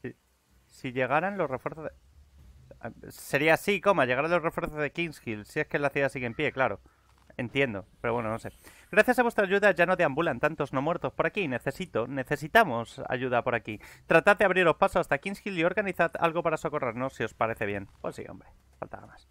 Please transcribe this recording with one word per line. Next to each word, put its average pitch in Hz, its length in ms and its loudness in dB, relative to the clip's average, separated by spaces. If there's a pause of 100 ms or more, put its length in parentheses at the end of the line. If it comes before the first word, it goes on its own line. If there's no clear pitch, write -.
Si, 120 140 -12 (520)
si - 260 -10
llegaran 147 440 0
los 160 120 -2
refuerzos 147 400 -8
de... - 1200 -18
Sería 151 440 2
así, 196 260 -2
coma, 175 240 4
llegaran 131 260 0
los 175 100 2
refuerzos 160 360 -4
de 147 160 -2
King's 165 340 -6
Hill, 104 180 -6
si - 140 -6
es 151 80 -4
que - 100 -4
la 143 120 0
ciudad 139 180 0
sigue 127 180 -6
en 117 100 -6
pie, 143 180 -2
claro. 117 260 0 (560)
Entiendo, 120 500 -2 (140)
pero 117 140 -2
bueno, 117 160 -2
no 113 100 -6
sé. - 140 -14 (380)
Gracias 214 280 4
a 247 40 4
vuestra 226 200 0
ayuda 196 280 2
ya 175 140 2
no 180 120 0
deambulan 151 420 0
tantos 151 320 -2
no 135 100 0
muertos 165 300 -4
por - 140 -2
aquí. 170 240 -4
Necesito, 127 580 -4
necesitamos 135 1000 0
ayuda 123 340 0
por 120 120 0
aquí. 110 260 -6 (260)
Tratad 196 300 6
de 214 80 4
abriros 180 320 4
paso 190 240 2
hasta 147 160 0
King's - 280 -10
Hill 190 140 -4
y 160 60 2
organizad 180 520 0
algo 165 260 0
para 160 120 2
socorrernos, 135 580 -4
si - 100 -4
os 110 100 -4
parece 113 320 0
bien. 101 240 -4 (100)
Pues - 160 -8
sí, - 140 -12
hombre, - 180 -18 (320)
faltaba 104 280 -14
más. - 240 -20